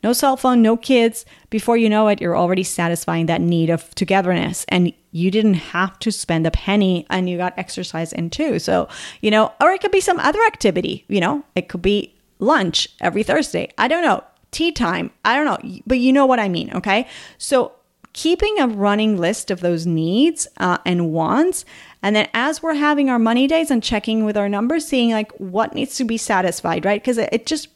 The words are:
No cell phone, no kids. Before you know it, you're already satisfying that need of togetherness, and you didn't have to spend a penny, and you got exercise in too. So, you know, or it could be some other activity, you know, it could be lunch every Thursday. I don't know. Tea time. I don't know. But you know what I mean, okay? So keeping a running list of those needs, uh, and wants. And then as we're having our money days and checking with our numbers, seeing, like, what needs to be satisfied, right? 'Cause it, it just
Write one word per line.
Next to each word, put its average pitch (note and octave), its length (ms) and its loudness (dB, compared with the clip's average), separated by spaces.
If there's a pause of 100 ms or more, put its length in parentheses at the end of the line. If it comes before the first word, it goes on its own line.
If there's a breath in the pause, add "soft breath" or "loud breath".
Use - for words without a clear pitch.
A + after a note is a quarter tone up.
No A3+ 100 2
cell C4 240 2
phone, B3+ 240 4
no A3+ 160 4
kids. A#3 480 2 (240 soft breath)
Before A3 260 0
you A3+ 140 4
know G#3+ 180 4
it, G#3 140 0
you're E3+ 160 -2
already F#3 260 2
satisfying E3+ 640 -2
that E3 160 0
need E3 280 2
of - 260 -2
togetherness, F3+ 720 0
and F3+ 240 2 (180)
you F3 200 0
didn't G#3+ 240 4
have F3+ 440 -4
to A3 140 -2
spend D#3+ 340 -2
a D#3 40 0
penny, F#3 580 0
and F#3 200 -2
you F3+ 60 -4
got F3+ 240 -4
exercise E3+ 540 -8
in E3 160 -6
too. C4 300 -2
So, F3 280 -2 (320 loud breath)
you G#3+ 120 0
know, G#3+ 280 2
or E4 120 4
it F#4+ 100 -2
could G4+ 100 -2
be G4 80 4
some F4+ 200 0
other D#4 260 2
activity, G3 640 0
you G3+ 100 0
know, G#3+ 240 -2 (120)
it F3+ 120 -4
could F3 140 -10
be G3+ 320 0 (260)
lunch G3+ 480 0 (140)
every G3 220 0
Thursday. - 540 -2
I A#3 120 0
don't E4+ 140 0
know. A#3 200 0 (280)
Tea E4 200 -2
time. F3+ 400 -4 (140)
I A#3 100 2
don't D4 100 0
know. - 400 -6
But B3+ 120 0
you B3+ 160 4
know C#4 120 6
what B3+ 140 2
I G3+ 80 0
mean, F3 260 -4
okay? G3+ 340 -2 (300 loud breath)
So - 360 0 (400)
keeping G4+ 460 0
a C4 80 2
running G#3 500 2
list F3+ 340 -2
of F3 100 -4
those E3+ 240 0
needs, F3+ 640 2 (100)
uh, F3+ 280 0
and F3 260 0
wants. G#3+ 540 0 (360 loud breath)
And G3+ 140 0
then G#3+ 180 2
as C4+ 300 -2
we're D#4+ 100 -2
having D4 380 2
our A#3+ 80 2
money A#3 260 2
days D#4+ 240 0
and A#3+ 140 0
checking A3 420 -2
with G#3+ 100 -2
our G3+ 140 0
numbers, B3 380 -2
seeing, A#3+ 240 2
like, G#3+ 220 -4
what F#3+ 420 -4
needs - 220 -6
to C4+ 60 -2
be A3+ 140 -2
satisfied, F3 680 -2
right? G#3 200 0
'Cause A#3+ 160 0
it, - 120 -2
it A3+ 140 -2
just D#4 300 -6